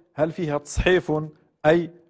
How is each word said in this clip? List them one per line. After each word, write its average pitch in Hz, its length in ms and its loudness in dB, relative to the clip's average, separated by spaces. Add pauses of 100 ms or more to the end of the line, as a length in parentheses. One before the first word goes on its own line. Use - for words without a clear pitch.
(140)
هل 156 180 -2
فيها 151 260 -4
تصحيف؟ 175 540 0 (540)
أي 165 240 4 (200)